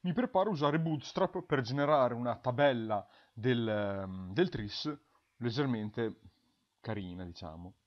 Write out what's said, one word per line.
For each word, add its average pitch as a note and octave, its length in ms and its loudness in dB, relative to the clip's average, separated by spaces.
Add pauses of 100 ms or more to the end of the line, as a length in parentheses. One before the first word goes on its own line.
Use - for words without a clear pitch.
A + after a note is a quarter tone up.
Mi F3 120 0
preparo G#3 360 2
a G#3+ 40 0
usare D3 280 2
Bootstrap E3 600 -2
per C#3 180 2
generare C3 540 2
una A#2+ 220 -2
tabella A#2 680 2 (260)
del, A#2+ 340 0
ehm, G2 640 -4
del E3 160 2
tris A#2 500 -6 (380)
leggermente A#2 840 -2 (600)
carina, F#2 440 -8
diciamo. E2+ 500 -14 (120)